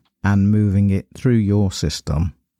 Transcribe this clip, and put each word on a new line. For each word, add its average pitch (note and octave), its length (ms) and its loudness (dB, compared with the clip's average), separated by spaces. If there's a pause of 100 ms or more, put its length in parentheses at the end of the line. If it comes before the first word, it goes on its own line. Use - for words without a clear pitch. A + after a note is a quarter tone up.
(240)
and G2+ 260 2
moving G2+ 400 2
it F#2+ 240 -2
through B2+ 200 -2
your G2+ 360 0
system, D#2+ 640 -4 (260)